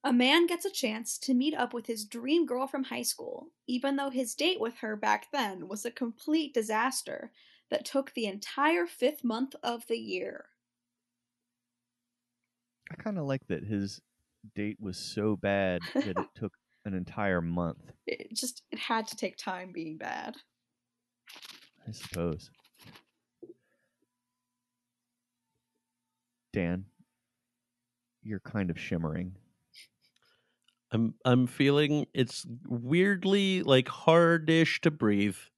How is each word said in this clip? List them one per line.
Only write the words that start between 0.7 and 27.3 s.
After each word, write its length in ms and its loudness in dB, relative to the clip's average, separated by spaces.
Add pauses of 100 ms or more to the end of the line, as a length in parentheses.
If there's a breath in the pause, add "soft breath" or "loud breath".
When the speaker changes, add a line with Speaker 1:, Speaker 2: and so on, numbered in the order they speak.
Speaker 1:
chance 480 -4
to 160 0
meet 200 2
up 200 -2
with 120 -8
his 200 -6
dream 400 0
girl 200 -2
from 180 -4
high 180 -6
school, 460 -8 (180)
even 300 0
though 140 -2
his 240 -4
date 260 0
with 180 -4
her 180 -6
back 360 2
then 360 -4
was 160 -8
a 60 -4
complete 640 -4
disaster 760 -2 (400 soft breath)
that 140 -2
took 300 -4
the 120 -2
entire 600 0
fifth 360 -2
month 400 -2
of 260 -4
the 100 -2
year. 480 -8 (2500)
Speaker 2:
I 120 -14
kinda 200 -4
like 260 -2
that 160 -2
his 360 -4 (540)
date 260 -4
was 160 -8
so 400 -2
bad 460 0 (120)
that 120 0
it 100 -4 (140)
Speaker 1:
<laughs> 40 -20
Speaker 2:
took 200 -8 (320)
an 80 -6
entire 480 0
month. 500 -4 (140)
Speaker 1:
It 280 -8
just, 280 -8 (100)
it 60 -12
had 300 -4
to 80 -12
take 200 -6
time 340 -10
being 280 -10
bad. 360 -8 (1500)
Speaker 2:
I 60 -10
suppose. 580 -6 (4000)
Dan, 340 0 (1400)